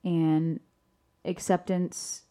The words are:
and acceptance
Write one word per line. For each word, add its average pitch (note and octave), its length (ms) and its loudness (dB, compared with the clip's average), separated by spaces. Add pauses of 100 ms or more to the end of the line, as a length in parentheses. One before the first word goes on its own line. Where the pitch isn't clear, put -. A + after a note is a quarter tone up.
and E3 560 2 (680)
acceptance F3+ 1080 -2